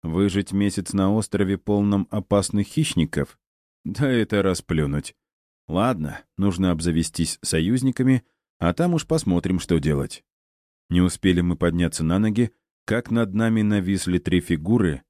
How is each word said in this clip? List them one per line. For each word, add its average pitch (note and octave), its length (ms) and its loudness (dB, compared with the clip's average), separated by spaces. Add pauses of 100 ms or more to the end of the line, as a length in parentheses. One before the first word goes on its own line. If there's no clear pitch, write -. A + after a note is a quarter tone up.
Выжить F#2 500 -2
месяц G2 400 -2
на G2 220 2
острове, G2+ 420 0
полном G2+ 540 0
опасных G2+ 560 0
хищников? - 720 -2 (480)
Да G#2 240 -2
это A2 320 0
расплюнуть. D#2 720 -2 (540)
Ладно, F2 520 -2 (160)
нужно F#2+ 340 2
обзавестись E2 720 -2
союзниками, B2 840 0 (340)
а F2 160 0
там F3 180 0
уж D#3+ 140 -2
посмотрим, F#2 520 0
что E2+ 200 0
делать». C#2 440 -2 (680)
Не F2+ 100 4
успели F2+ 400 2
мы F2 160 0
подняться E2+ 480 0
на E2+ 140 2
ноги, A2 340 0 (320)
как A#2 260 -2
над A2+ 220 0
нами A2+ 300 2
нависли G2 560 0
три F2 240 0
фигуры F2 680 0